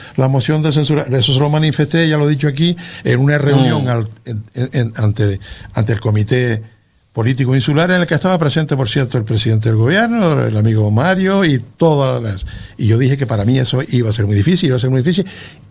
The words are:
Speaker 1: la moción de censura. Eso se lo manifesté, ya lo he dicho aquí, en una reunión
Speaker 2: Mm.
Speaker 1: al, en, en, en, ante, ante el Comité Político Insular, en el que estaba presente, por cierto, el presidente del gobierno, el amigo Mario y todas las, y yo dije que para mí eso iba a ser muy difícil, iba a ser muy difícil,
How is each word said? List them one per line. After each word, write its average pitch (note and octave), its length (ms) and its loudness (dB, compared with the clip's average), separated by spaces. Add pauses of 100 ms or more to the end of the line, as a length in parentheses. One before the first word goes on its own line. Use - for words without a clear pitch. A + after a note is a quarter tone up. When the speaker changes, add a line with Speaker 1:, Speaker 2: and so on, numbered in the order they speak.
(160)
Speaker 1:
la C3 120 2
moción C#3 340 0
de D#3 100 0
censura. D3+ 400 0
Eso C3+ 220 0
se C3 60 2
lo D3 100 2
manifesté, D#3 580 0
ya D3+ 100 2
lo D3 100 2
he - 20 2
dicho D3 180 0
aquí, E3 280 0 (280)
en B2 160 0
una C#3+ 200 2
reunión C#3 460 2
Speaker 2:
Mm. - 20 -2
Speaker 1:
al, A#2 200 -2 (180)
en, G#2+ 180 -8 (100)
en, C3 200 -6
en, A#2 240 -2
ante, G#2 420 0 (340)
ante A2+ 200 0
el G2+ 60 -4
Comité A2+ 640 0 (520)
Político B2+ 420 0
Insular, D#3 360 0
en F3+ 100 2
el E3 60 0
que E3 80 0
estaba F3+ 220 0
presente, D3+ 400 0
por C3 100 -2
cierto, C3+ 300 -2
el A2+ 60 -2
presidente A2 460 0
del A2 80 2
gobierno, F3 680 2
el A2+ 120 -2
amigo G#2+ 360 2
Mario F#3+ 520 2
y C#3+ 160 2
todas C3+ 640 0
las, G2+ 240 -6 (320)
y - 100 -4
yo A2 120 4
dije B2+ 180 2
que C#3 80 -2
para G#2 200 -2
mí B2+ 120 2
eso C3 320 0
iba A#2+ 200 0
a G#2+ 40 0
ser G#2+ 140 0
muy G#2 80 0
difícil, D#3+ 320 2
iba B2+ 80 2
a A#2 40 -2
ser B2+ 120 0
muy C3 100 2
difícil, F3+ 240 0 (460)